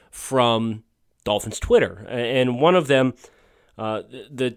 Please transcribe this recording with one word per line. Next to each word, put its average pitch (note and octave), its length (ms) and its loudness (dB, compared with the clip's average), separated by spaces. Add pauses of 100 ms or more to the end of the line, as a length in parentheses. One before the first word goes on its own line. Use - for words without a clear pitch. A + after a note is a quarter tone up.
from A2+ 760 -2 (400)
Dolphins G#2 360 -4
Twitter. G#2 500 0
A-, B2 320 0
and B2 180 0
one E3 140 4
of E3+ 140 2
them, C3 260 4 (640)
uh, A2 240 -6
th-, A#2+ 300 -18
the B2+ 260 -4